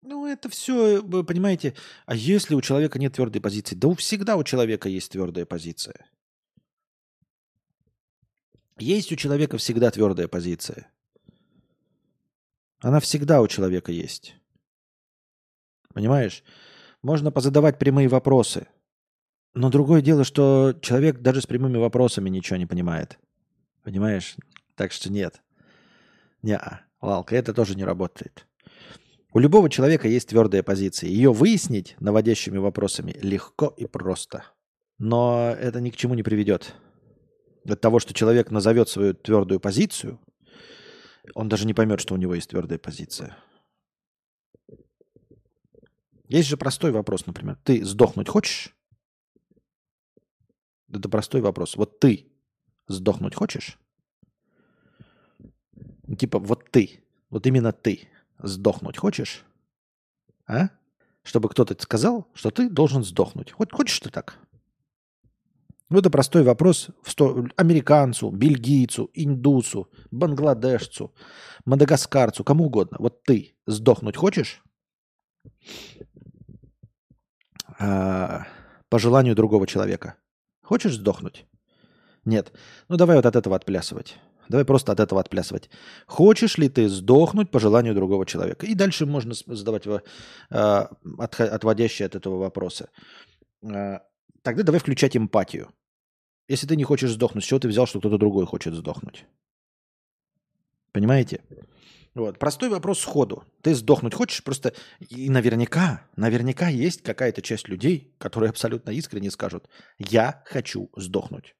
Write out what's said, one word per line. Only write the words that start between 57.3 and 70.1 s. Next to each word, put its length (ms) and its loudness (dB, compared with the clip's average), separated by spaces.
именно 260 2
ты 360 -4
сдохнуть 580 -4
хочешь? 460 -6
А? 220 0
Чтобы 260 -2
кто-то 320 0
сказал, 520 -2
что 180 -6
ты 180 0
должен 340 2
сдохнуть. 480 -4
Хоть 200 -6
хочешь 280 -4
ты 100 -12
так? 300 -14
Ну, 100 6
это 100 4
простой 340 4
вопрос 460 4
в 100 -16
сто-, 340 2
американцу, 760 4
бельгийцу, 840 2
индусу, 760 0